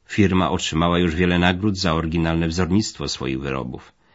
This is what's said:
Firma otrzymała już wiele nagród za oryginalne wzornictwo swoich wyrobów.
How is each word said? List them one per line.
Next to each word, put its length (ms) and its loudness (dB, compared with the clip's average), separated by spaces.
Firma 420 2
otrzymała 480 0
już 160 2
wiele 240 2
nagród 400 2
za 160 0
oryginalne 540 0
wzornictwo 600 -2
swoich 320 -6
wyrobów. 520 -8